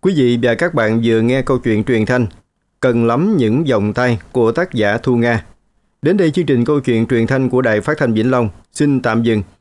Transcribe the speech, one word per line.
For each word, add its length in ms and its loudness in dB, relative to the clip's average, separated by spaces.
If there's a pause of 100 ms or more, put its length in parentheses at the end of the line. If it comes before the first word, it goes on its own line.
quý 160 0
vị 260 2
và 120 2
các 200 -2
bạn 300 0
vừa 160 2
nghe 220 0
câu 160 -2
chuyện 260 -2
truyền 220 0
thanh 200 0 (540)
Cần 260 0
lắm 300 0
những 280 0
vòng 280 0
tay 260 0 (140)
của 200 2
tác 200 -4
giả 260 0
Thu 180 -2
Nga. 280 0 (580)
Đến 140 2
đây 140 2
chương 160 -2
trình 180 2
câu 160 0
chuyện 260 0
truyền 200 0
thanh 240 0
của 120 0
Đài 180 2
Phát 180 -4
thanh 160 0
Vĩnh 160 0
Long 180 0 (240)
xin 300 0
tạm 200 0
dừng. 200 0 (180)